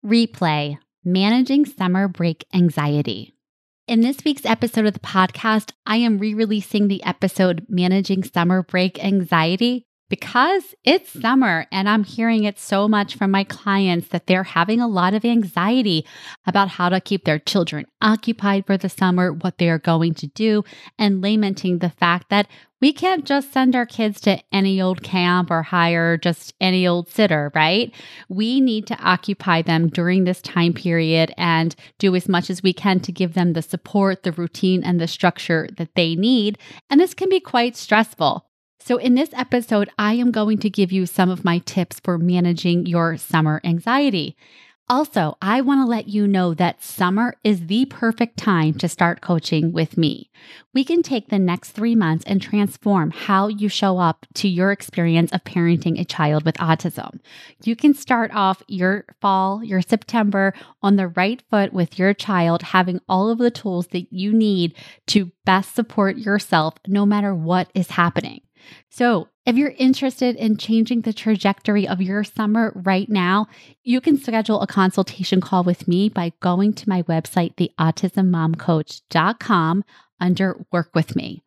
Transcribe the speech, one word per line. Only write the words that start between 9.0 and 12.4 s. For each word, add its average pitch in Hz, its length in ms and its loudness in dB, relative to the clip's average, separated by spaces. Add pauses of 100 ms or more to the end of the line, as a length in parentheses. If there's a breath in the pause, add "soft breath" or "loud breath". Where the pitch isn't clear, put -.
Anxiety 190 840 0 (240)
because 311 640 -2 (100)
it's 339 260 2
summer 226 600 0
and 196 160 -2
I'm 214 160 2
hearing 226 400 0